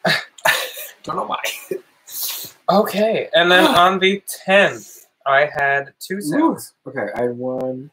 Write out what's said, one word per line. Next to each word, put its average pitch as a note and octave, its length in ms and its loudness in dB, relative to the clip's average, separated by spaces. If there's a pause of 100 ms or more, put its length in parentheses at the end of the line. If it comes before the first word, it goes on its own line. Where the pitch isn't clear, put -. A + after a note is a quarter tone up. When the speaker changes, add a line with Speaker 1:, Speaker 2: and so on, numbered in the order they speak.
Speaker 1:
<laughs> - 960 -4
Don't D#3+ 140 -6
know F#3 100 -4
why. - 160 -6 (1300)
Speaker 2:
Okay, G#3 640 2
and E3+ 160 4
then F3+ 140 6
Speaker 1:
<gasps> - 120 4
Speaker 2:
on F#3 220 4
the F#3+ 280 0
tenth, F3 800 0 (200)
I C#3 260 4
had C#3 480 -2
two - 160 -8
Speaker 1:
Ooh. G3+ 60 -8
Speaker 2:
sales. A#3+ 500 0 (140)
Speaker 1:
Okay, G#2+ 280 -6
I B2 80 -4
had B2 140 -2
one, C3 560 -8